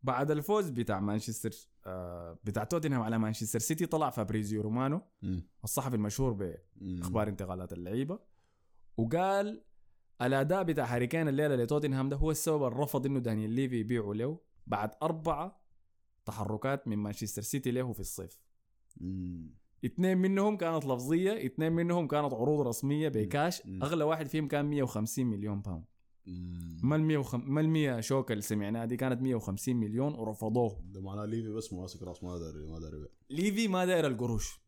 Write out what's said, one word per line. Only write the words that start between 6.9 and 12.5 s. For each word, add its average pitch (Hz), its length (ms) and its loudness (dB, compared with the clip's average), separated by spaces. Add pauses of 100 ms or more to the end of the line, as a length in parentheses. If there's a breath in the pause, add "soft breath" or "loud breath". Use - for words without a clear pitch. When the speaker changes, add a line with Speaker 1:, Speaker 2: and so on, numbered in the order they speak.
Speaker 1:
بأخبار 95 300 0
انتقالات 92 460 -6
اللعيبة، 117 460 -4 (760)
وقال 190 680 2 (580)
الأداء 139 420 4
بتاع 151 220 0 (100)
هاري 120 120 2
كين 160 200 0
الليلة 147 280 2
لتوتنهام 147 540 2
ده 135 60 -2
هو 156 160 4
السبب 156 320 2